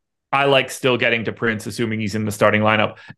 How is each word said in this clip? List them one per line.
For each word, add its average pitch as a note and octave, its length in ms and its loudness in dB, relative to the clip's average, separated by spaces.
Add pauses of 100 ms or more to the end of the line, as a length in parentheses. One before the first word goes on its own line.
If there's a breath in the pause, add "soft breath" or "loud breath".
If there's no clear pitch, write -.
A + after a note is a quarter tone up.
(320)
I C#3 140 2
like C3+ 240 2
still B2+ 280 0
getting A#2 280 0
to G#2 80 -4
Prince, A2+ 320 -4
assuming A2 340 -4
he's G#2+ 140 -4
in G#2+ 120 -4
the G#2 60 -4
starting G#2+ 300 2
lineup. G#2+ 360 2 (200 loud breath)